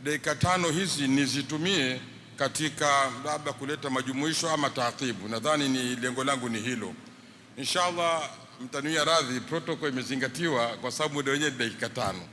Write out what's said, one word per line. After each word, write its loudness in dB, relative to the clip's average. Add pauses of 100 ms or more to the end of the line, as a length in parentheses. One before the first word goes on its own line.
Dakika -2
tano 4
hizi 2
nizitumie 2 (360)
katika 2 (140)
labda -2
kuleta -6
majumuisho 0
ama 2
taaqibu. -2
Nadhani 0
ni 0
lengo -2
langu 0
ni -2
hilo. -4 (640)
Inshallah, 0 (320)
mtanuia 0
radhi, 4
protocol -4
imezingatiwa 0
kwa -4
sababu 0
muda 0
wenyewe 2
ni -8
dakika -2
tano. -2 (120)